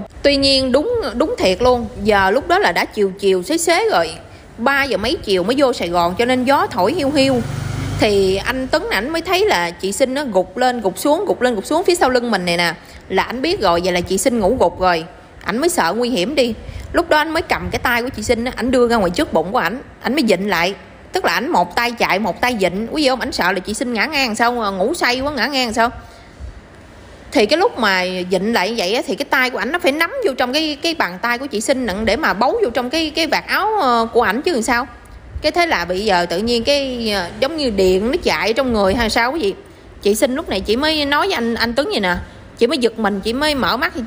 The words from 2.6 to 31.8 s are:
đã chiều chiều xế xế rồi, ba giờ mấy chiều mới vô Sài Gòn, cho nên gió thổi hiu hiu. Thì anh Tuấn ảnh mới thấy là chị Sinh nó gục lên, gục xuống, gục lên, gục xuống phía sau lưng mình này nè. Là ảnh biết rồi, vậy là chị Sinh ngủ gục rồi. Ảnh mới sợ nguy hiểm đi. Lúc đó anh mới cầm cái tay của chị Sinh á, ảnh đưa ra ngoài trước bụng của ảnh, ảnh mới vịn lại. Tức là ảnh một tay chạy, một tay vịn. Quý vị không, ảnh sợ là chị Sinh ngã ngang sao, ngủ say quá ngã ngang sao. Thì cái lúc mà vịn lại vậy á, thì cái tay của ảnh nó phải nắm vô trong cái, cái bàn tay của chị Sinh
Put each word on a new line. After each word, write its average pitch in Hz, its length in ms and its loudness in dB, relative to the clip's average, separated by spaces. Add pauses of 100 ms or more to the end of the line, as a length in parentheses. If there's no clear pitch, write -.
đã 180 140 0
chiều 196 340 0
chiều 190 240 0
xế 302 140 -2
xế 349 340 2
rồi, 165 200 2 (460)
ba 269 260 2
giờ 240 140 -2
mấy 226 260 -2
chiều 185 200 0
mới 233 160 0
vô 254 140 4
Sài 180 160 -4
Gòn, 175 280 2
cho 233 80 2
nên 254 200 2
gió 294 220 4
thổi 220 260 0
hiu 285 180 0
hiu. 269 300 2 (580)
Thì 196 360 4
anh 254 320 -4
Tuấn 320 220 0
ảnh 226 200 -2
mới 330 120 -2
thấy 370 240 0
là 175 260 0
chị 185 200 -6
Sinh 254 220 0
nó 294 180 -2
gục 185 260 0
lên, 247 240 0
gục 190 180 -2
xuống, 320 260 2
gục - 160 -2
lên, 247 140 2
gục 196 100 -4
xuống 339 180 0
phía 370 120 2
sau 302 140 2
lưng 240 220 0
mình 180 140 0
này 175 120 0
nè. 170 160 0 (360)
Là 190 140 2
ảnh 220 180 -6
biết 349 200 -2
rồi, 175 220 2
vậy 185 100 0
là 180 80 0
chị 190 160 -2
Sinh 240 220 2
ngủ 196 200 2
gục 175 200 2
rồi. 175 260 2 (380)
Ảnh 214 140 -4
mới 330 120 2
sợ 185 240 0
nguy 240 160 -2
hiểm 240 260 -2
đi. 233 180 2 (400)
Lúc 339 160 0
đó 302 80 4
anh 302 120 2
mới 320 120 -2
cầm 180 300 -4
cái 247 80 -4
tay 240 240 0
của 254 60 -4
chị 214 140 -8
Sinh 233 220 0
á, 254 100 -4
ảnh 240 160 -2
đưa 247 160 4
ra 233 80 2
ngoài 185 160 2
trước 302 220 -2
bụng 165 180 0
của 247 60 0
ảnh, 214 240 0 (200)
ảnh 240 140 -2
mới 311 80 2
vịn 202 260 2
lại. 180 260 0 (360)
Tức 370 140 -2
là 175 80 2
ảnh 214 160 -2
một 180 260 0
tay 240 160 0
chạy, 185 280 0
một 208 220 -4
tay 247 180 0
vịn. 190 320 0
Quý 302 120 0
vị 262 60 4
không, 254 100 2
ảnh 233 120 -4
sợ 180 200 0
là 196 80 -2
chị 208 140 -6
Sinh 247 200 -4
ngã 214 120 0
ngang 269 300 -2
sao, 233 420 0
ngủ 214 160 0
say 254 260 0
quá 277 120 -2
ngã 240 160 -2
ngang 254 260 -2
sao. 226 160 2 (1500)
Thì 233 100 6
cái 294 140 2
lúc 403 200 2
mà 190 260 2 (240)
vịn 196 240 0
lại 202 240 0
vậy 190 160 -2
á, 262 140 0
thì 214 80 -2
cái 269 100 -4
tay 262 240 2
của 247 80 -6
ảnh 208 140 -4
nó 349 80 -2
phải 349 120 2
nắm 339 220 0 (120)
vô 269 120 0
trong 247 160 0
cái, 302 280 -2
cái 330 120 -2
bàn 185 280 -4
tay 240 160 0
của 269 80 -8
chị 226 160 -4
Sinh 254 240 0